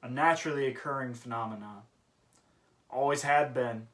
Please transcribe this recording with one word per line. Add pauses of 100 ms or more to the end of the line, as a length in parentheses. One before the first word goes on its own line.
A
naturally
occurring
phenomenon. (1040)
Always
had
been